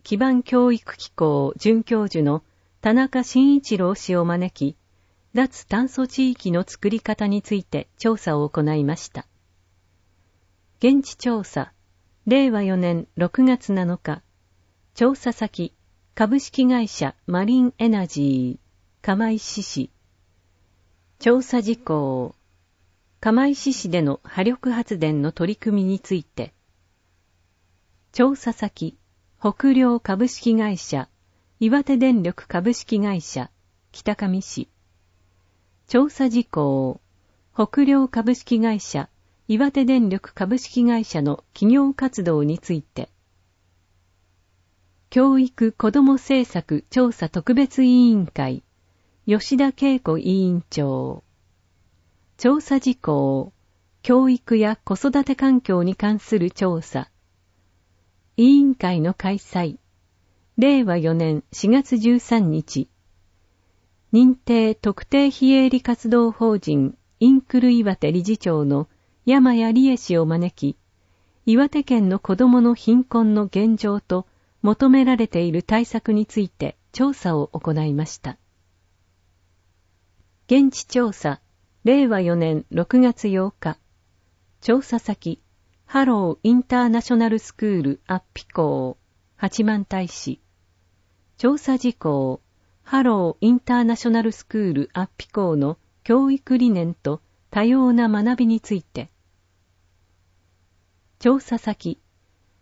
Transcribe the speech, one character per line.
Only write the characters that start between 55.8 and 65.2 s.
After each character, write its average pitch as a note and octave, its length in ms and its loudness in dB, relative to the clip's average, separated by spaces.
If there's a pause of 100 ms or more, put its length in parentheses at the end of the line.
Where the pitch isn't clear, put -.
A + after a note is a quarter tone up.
に F#3+ 100 -2
関 G#3 240 -2
す - 180 -4
る F3+ 140 0
調 F3+ 300 -4
査。 - 300 -10 (1300)
委 A#3 80 2
員 C#4 300 6
会 F3+ 260 -2
の E3+ 140 -2
開 G3 240 -4
催。 E3+ 400 -6 (800)
令 C4+ 240 4
和 F3+ 160 0
四 D#3+ 180 0
年 D#3+ 360 -2
四 - 160 -4
月 B3+ 280 2
十 A#3 220 2
三 G#3+ 320 0
日。 - 380 -6 (1200)
認 B3+ 220 6
定 A3+ 400 0
特 - 300 -6
定 C#4 260 2